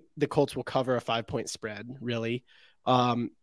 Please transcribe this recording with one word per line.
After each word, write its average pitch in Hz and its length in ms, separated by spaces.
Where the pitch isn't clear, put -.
the 143 100
Colts - 280
will 127 80
cover 131 320
a 117 60
five-point 117 500
spread, 110 500
really. 117 420
Um, 123 420